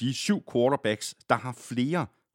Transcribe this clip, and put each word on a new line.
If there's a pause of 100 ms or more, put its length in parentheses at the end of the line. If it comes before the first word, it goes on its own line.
de
syv (100)
quarterbacks, (140)
der
har
flere (280)